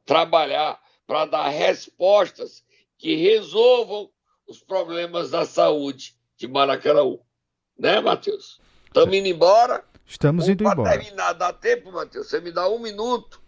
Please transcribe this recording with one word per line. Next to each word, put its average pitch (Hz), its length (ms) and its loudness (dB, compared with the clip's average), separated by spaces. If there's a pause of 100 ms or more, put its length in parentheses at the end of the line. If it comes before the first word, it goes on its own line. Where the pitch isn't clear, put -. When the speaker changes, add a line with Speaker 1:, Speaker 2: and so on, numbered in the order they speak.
Speaker 1:
trabalhar 151 720 0 (280)
pra 151 180 -2
dar 151 240 -2
respostas 180 1120 -2 (340)
que - 200 -4
resolvam 214 920 2 (380)
os - 140 -20
problemas 170 680 -6
da 160 140 0
saúde 147 720 -2 (220)
de - 100 -14
Maracanaú. 135 720 0 (580)
Né, 170 220 2
Matheus? - 600 -4 (320)
Tamo 175 220 4
indo 196 120 0
embora. 185 560 4 (240)
Speaker 2:
Estamos 156 380 -2
Speaker 1:
Ou 190 80 2
Speaker 2:
indo 202 100 -2
Speaker 1:
pra 202 120 2
Speaker 2:
embora. 117 160 0
Speaker 1:
terminar, 190 420 -2
dá 180 200 -4
tempo, 190 380 -4
Matheus? 160 380 -12
Você 156 120 -4
me 170 120 -14
dá 175 160 -2
um 226 100 -2
minuto. 226 680 -8